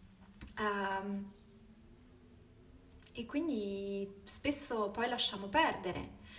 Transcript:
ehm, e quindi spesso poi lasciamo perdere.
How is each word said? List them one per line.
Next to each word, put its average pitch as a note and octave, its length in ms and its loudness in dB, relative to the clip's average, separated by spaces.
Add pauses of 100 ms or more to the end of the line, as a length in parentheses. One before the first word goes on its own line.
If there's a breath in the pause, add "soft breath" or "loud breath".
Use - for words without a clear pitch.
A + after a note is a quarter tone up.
(580)
ehm, G3+ 760 0 (1800)
e A#3 120 -6
quindi G3+ 1000 -2
spesso A#3 680 2
poi A#3 200 2
lasciamo G#3 380 0
perdere. - 720 2 (200 loud breath)